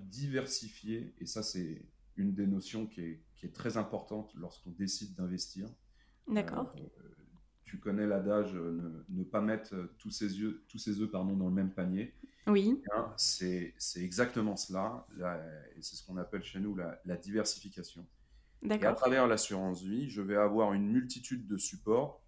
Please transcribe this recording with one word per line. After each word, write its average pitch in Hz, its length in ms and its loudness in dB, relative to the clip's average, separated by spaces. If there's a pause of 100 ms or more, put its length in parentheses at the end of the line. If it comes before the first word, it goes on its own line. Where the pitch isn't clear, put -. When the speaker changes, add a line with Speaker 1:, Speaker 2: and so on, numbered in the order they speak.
Speaker 1:
diversifier, 113 1160 -4
et 87 80 -8
ça, 107 160 -2
c'est 82 400 -4 (340)
une 98 160 4
des 101 140 2
notions 98 400 0
qui - 140 -10
est, 82 200 -6 (140)
qui - 120 -12
est - 80 -10
très 113 220 -4
importante 107 600 -4
lorsqu'on 87 340 -12
décide 95 460 -4
d'investir. 92 520 -4 (600)
Speaker 2:
D'accord. 220 500 0
Speaker 1:
Euh, - 20 -14 (840)
tu - 160 -10
connais 104 260 2
l'adage, 101 480 4
euh, 82 540 -4
ne, 92 100 -4
ne 92 60 0
pas 104 160 0
mettre 107 340 0 (240)
tous - 140 -8
ses 98 260 -2
yeux, 107 300 -2
tous 110 100 -12
ses 104 220 -2
œufs, 107 100 0
pardon, 98 260 0
dans 92 120 2
le 92 60 4
même 95 180 2
panier. 92 420 -2 (320)
Speaker 2:
Oui. 208 320 6
Speaker 1:
Eh - 100 -10
bien, 107 280 -2
c'est, 90 640 0
c'est - 260 -2
exactement 107 500 2
cela, 98 500 -2 (120)
la, 87 280 -4 (320)
et 80 60 -14
c'est - 140 -10
ce - 100 -12
qu'on 92 100 -8
appelle 92 280 -4
chez - 160 -6
nous 101 160 0
la, 85 280 -4
la 90 120 -2
diversification. 95 920 -4 (560)
Speaker 2:
D'accord. 208 220 2
Speaker 1:
Et - 20 6
à 220 80 6
travers 131 320 6
l'assurance 95 560 2
vie, 117 260 -2
je 104 140 -4
vais 101 140 0
avoir 104 360 6
une 101 140 4
multitude 123 600 0
de 101 100 -2
supports 117 720 0